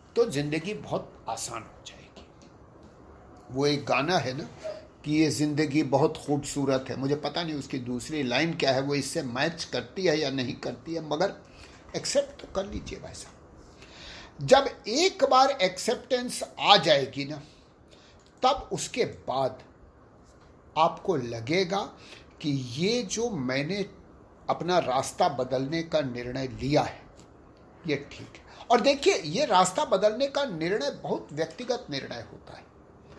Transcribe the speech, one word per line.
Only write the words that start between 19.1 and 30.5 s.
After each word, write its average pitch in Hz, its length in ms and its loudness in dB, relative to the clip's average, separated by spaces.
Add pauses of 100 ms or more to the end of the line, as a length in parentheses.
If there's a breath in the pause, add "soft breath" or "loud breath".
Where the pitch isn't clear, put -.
आपको 170 380 2
लगेगा 143 680 -2 (580 loud breath)
कि 151 100 -2
ये 143 520 -2
जो 220 280 -4
मैंने 147 540 -2 (640)
अपना 175 280 2
रास्ता 139 500 2
बदलने 135 540 -2
का 160 180 0
निर्णय 123 520 -4
लिया 131 300 2
है, - 180 -8 (840)
ये 147 120 0 (140)
ठीक - 260 -18
है। - 340 -20
और 240 100 6
देखिए, 277 360 4
ये 165 280 -2
रास्ता 185 400 4
बदलने 220 420 2
का 277 180 0
निर्णय 208 460 -2 (120)